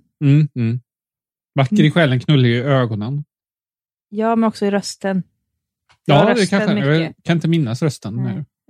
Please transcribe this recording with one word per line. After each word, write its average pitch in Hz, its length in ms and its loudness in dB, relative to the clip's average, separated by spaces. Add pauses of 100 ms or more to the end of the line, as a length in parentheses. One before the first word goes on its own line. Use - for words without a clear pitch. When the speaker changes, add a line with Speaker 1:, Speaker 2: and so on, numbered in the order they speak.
(240)
Speaker 1:
Mm, 147 320 4
mm. 120 240 -4 (760)
Vacker 139 200 0
i - 60 4
Speaker 2:
Mm. 151 100 4
Speaker 1:
själen, 135 280 2
knullig 127 300 2
i 117 80 0
ögonen. 127 680 -2 (840)
Speaker 2:
Ja, 220 260 -2
men 226 120 2
också 214 180 -2
i 202 60 0
rösten. 196 520 -4 (840)
Jag 143 120 4
Speaker 1:
Ja, - 20 6
Speaker 2:
har 170 60 4
Speaker 1:
det 240 160 2
Speaker 2:
rösten 196 180 0
Speaker 1:
kanske, 208 200 0
jag 147 220 2
Speaker 2:
mycket. - 220 -8
Speaker 1:
kan 170 140 0
inte 160 100 -2
minnas 160 340 -2
rösten 117 340 -6
Speaker 2:
Nej. 127 200 -4
Speaker 1:
nu. 151 100 -10 (240)